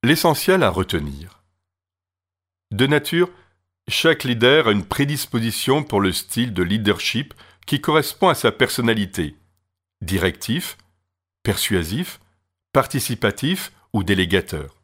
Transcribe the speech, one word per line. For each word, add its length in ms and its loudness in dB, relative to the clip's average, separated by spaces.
L'essentiel 600 2
à 80 4
retenir. 720 -6
De 160 0
nature, 440 0
chaque 360 2
leader 440 4
a 40 4
une 120 0
prédisposition 960 -2
pour 180 0
le 120 2
style 420 -4
de 80 0
leadership 720 -2
qui 140 -2
correspond 480 2
à 60 4
sa 180 2
personnalité, 840 -2
directif, 760 -4
persuasif, 800 -4
participatif 1000 -2
ou 100 0
délégateur. 800 0